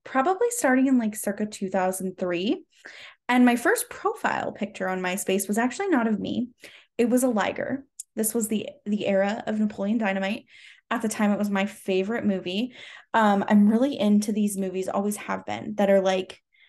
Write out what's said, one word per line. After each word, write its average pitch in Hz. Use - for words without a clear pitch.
probably 381
starting 269
in, 262
like, 214
circa 208
two 196
thousand 185
three. 185
And 247
my 240
first 370
profile -
picture 202
on 185
MySpace 190
was 208
actually 254
not 240
of 214
me. 214
It 233
was 247
a 262
Liger. 233
This 220
was 220
the, 214
the 208
era 196
of 214
Napoleon 208
Dynamite. 196
At 233
the 220
time, 214
it 196
was 202
my 196
favorite 196
movie. 190
Um, 208
I'm 208
really 240
into 208
these 202
movies, 185
always 202
have -
been, 208
that 202
are, 196
like, 190